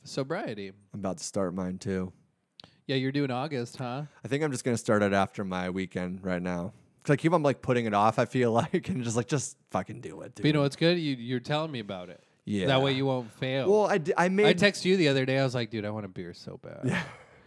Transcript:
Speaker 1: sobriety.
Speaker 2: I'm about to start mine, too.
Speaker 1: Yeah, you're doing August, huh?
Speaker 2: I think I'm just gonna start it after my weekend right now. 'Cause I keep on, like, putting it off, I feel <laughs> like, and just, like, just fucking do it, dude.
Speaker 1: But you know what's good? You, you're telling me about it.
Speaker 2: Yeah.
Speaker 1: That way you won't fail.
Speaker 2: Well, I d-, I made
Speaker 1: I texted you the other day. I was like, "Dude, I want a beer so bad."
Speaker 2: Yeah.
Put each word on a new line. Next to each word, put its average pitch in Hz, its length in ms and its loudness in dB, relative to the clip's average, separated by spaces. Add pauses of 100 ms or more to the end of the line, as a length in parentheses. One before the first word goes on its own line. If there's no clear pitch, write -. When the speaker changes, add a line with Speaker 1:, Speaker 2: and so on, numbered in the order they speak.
Speaker 1:
sobriety. 135 680 -6 (240)
Speaker 2:
I'm 107 80 -10
about 95 180 -4
to - 60 -10
start 92 300 -2
mine, 92 240 -4
too. 92 340 -4 (720)
Speaker 1:
Yeah, 135 100 -2
you're 131 160 0
doing 143 180 0
August, 127 460 -4
huh? 127 260 -6 (220)
Speaker 2:
I 110 40 -12
think 139 140 0
I'm 156 80 0
just 123 140 -4
gonna 120 120 2
start 107 260 2
it 101 100 4
after 98 320 2
my 92 260 -2
weekend 92 540 -6
right 90 180 -2
now. 90 300 -4 (320)
'Cause - 80 2
I 143 40 6
keep 160 160 2
on, 165 120 4
like, 139 180 2
putting 120 240 0
it 107 80 2
off, 107 240 6
I 127 60 4
feel 120 280 2
<laughs> 147 200 2
like, - 160 -2
and 127 160 -4
just, 113 120 -2
like, 120 120 0
just - 280 -4 (140)
fucking 98 300 -6
do - 220 -14
it, - 120 -16
dude. - 80 -8
Speaker 1:
But 151 60 0
you 156 40 4
know 151 100 2
what's 139 140 0
good? 175 220 4
You, 151 180 -2
you're 123 240 -4
telling 151 300 -2
me 135 80 -6
about 98 320 -8
it. 80 120 -20 (220)
Speaker 2:
Yeah. 101 220 0
Speaker 1:
That 135 160 4
way 139 100 2
you 135 140 0
won't 127 280 -2
fail. 131 360 0
Speaker 2:
Well, 208 160 6
I 190 120 2
d-, 165 180 -2
I 175 120 4
made 196 180 4
Speaker 1:
I 214 80 8
texted 190 300 2
you 185 120 4
the 165 120 4
other 135 180 2
day. 131 120 2
I 135 60 4
was 127 100 0
like, 120 160 -2
"Dude, 110 140 -4
I 104 60 -4
want 107 160 -6
a - 20 -14
beer 90 240 -12
so - 260 -14
bad." - 260 -14
Speaker 2:
Yeah. 175 180 0 (440)